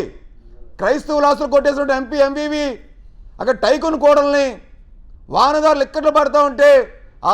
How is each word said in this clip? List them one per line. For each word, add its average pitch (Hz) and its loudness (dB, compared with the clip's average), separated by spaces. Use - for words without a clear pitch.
క్రైస్తవుల 285 -2
ఆస్తులు 285 -2
కొట్టేసినట్టు 277 0
ఎంపీ 262 -6
ఎంవీవీ 294 -6
అక్కడ 240 -4
టైకున్ 302 -2
కోడల్ని 285 2
వానదారులు 294 2
ఇక్కట్లు 302 -2
పడతా 285 2
ఉంటే 285 4
ఆ 170 2